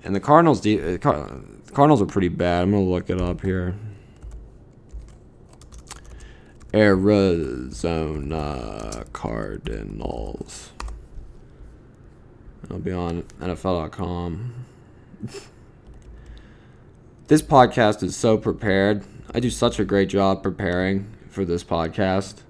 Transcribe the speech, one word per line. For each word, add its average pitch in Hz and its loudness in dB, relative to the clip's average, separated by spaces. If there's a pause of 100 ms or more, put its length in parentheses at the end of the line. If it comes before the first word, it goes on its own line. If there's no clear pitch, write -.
And 92 -4
the 98 0
Cardinals, 151 6
de-, 90 0
uh, - -6
Car-, 73 -2 (340)
the - -20
Cardinals 143 6
are 95 4
pretty 92 0
bad. 87 2
I'm 95 2
gonna 101 4
look 90 0
it 92 -2
up 90 -2
here. 92 -2 (3000)
Arizona 76 0 (100)
Cardinals. 53 -8 (2000)
I'll 90 -10
be 87 -6
on 87 -4 (180)
N 85 -6
F 85 -8
L 92 0
dot 78 -8
com. 90 -8 (2500)
This 156 6
podcast 120 6
is 90 -4
so 113 4
prepared. 104 0 (300)
I 117 0
do 123 0
such 120 0
a 101 2
great 98 2
job 98 2
preparing 95 -2 (180)
for 98 -4
this 85 -4
podcast. 92 -2 (140)